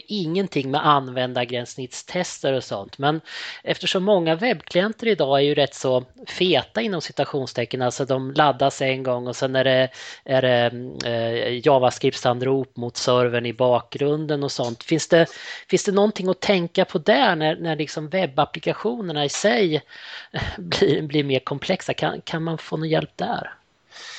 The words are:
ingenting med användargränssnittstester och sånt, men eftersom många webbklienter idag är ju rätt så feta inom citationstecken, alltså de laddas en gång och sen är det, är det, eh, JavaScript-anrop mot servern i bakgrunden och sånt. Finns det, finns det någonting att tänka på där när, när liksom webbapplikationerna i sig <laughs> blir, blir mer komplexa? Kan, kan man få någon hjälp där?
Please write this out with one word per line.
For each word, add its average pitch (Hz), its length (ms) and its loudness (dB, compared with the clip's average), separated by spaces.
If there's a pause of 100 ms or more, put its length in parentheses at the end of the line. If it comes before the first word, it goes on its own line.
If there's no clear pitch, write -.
ingenting 170 640 -2
med 151 160 0
användargränssnittstester 127 1700 -2
och 127 100 0
sånt, 101 340 -8
men 151 240 2 (420)
eftersom 185 400 -2
många 175 320 4
webbklienter 202 720 -2
idag 147 320 2
är 139 40 6
ju 147 120 2
rätt 143 200 0
så 127 280 0 (240)
feta 180 540 0
inom 196 200 -2
citationstecken, 131 800 -4
alltså 127 240 0
de 131 260 -2
laddas 139 500 2
en 131 220 -2
gång 123 240 -2
och 120 80 -6
sen 131 200 -2
är 131 80 4
det, 131 260 4 (360)
är 131 160 2
det, 123 240 4 (400)
eh, 117 640 -2
JavaScript-anrop 127 1080 2
mot 120 200 -8
servern 123 480 2
i 117 80 -4
bakgrunden 143 880 0
och 139 80 -4
sånt. 120 320 -4
Finns - 240 0
det, 165 200 8 (420)
finns 185 140 2
det 208 80 0
någonting 196 380 2
att 180 120 -2
tänka 185 440 2
på - 120 -6
där 208 380 4
när, 156 200 0
när 165 200 -4
liksom 151 340 -6
webbapplikationerna 160 1160 -2
i 139 40 -2
sig 196 520 2 (420)
<laughs> - 340 -8
blir, 170 500 0
blir 147 160 0
mer 135 160 0
komplexa? - 540 -4
Kan, - 280 -4
kan 160 220 -6
man 165 140 -4
få - 200 -8
någon 160 120 -4
hjälp 156 260 0
där? - 380 -6 (640)